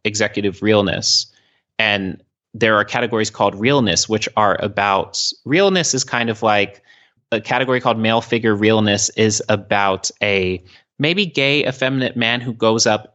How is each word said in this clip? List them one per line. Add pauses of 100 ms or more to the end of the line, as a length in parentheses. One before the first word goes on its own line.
executive
realness, (520)
and (300)
there
are
categories
called
realness,
which
are
about, (140)
realness
is
kind
of
like, (480)
a
category
called
male
figure
realness
is
about (120)
a (360)
maybe
gay,
effeminate
man
who
goes
up